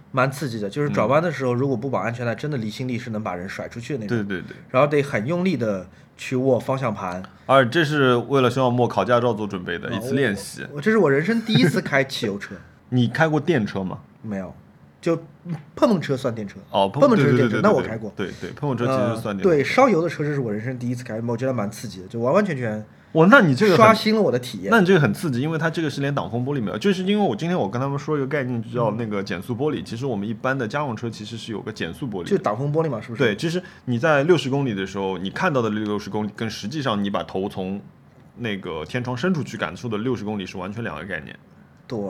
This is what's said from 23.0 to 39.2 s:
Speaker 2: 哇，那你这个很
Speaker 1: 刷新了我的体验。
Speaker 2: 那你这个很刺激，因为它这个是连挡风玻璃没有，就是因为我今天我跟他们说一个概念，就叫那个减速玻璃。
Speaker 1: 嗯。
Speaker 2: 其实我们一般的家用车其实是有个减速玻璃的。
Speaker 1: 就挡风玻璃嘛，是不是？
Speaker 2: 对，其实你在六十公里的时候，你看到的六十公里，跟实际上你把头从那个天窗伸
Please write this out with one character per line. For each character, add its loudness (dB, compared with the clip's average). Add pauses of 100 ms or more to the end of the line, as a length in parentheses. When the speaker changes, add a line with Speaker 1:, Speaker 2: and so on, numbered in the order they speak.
Speaker 2:
哇， 8
那 10
你 6
这 2
个 6
很 6
Speaker 1:
刷 10
新 0
了 4
我 2
的 2
体 -8
验。 -6
Speaker 2:
那 6
你 6
这 6
个 8
很 4
刺 -4
激， 0
因 0
为 -2
它 0
这 -4
个 0
是 -6
连 0
挡 -2
风 -2
玻 -2
璃 -2
没 -2
有， -4
就 2
是 -6
因 2
为 2
我 0
今 -4
天 0
我 0
跟 -2
他 -2
们 -2
说 -4
一 0
个 -2
概 -2
念， -4
就 -8
叫 0
那 -4
个 -4
减 -6
速 -6
玻 -2
璃。 -4
Speaker 1:
嗯。 -10
Speaker 2:
其 -10
实 -6
我 -2
们 -4
一 -4
般 -2
的 -4
家 -4
用 -4
车 -6
其 -10
实 -12
是 -10
有 -6
个 -8
减 -6
速 -10
玻 -6
璃 -6
的。 -6
Speaker 1:
就 2
挡 0
风 -4
玻 2
璃 -2
嘛， -4
是 -12
不 -10
是？ 0
Speaker 2:
对， 4
其 -2
实 -4 (220)
你 0
在 4
六 6
十 -2
公 0
里 -2
的 -2
时 -6
候， -2
你 -6
看 0
到 2
的 2
六 -2
十 -8
公 -4
里， -6
跟 -6
实 -8
际 -6
上 0
你 -2
把 -2
头 -4
从 -6 (540)
那 -6
个 -8
天 -6
窗 -6
伸 0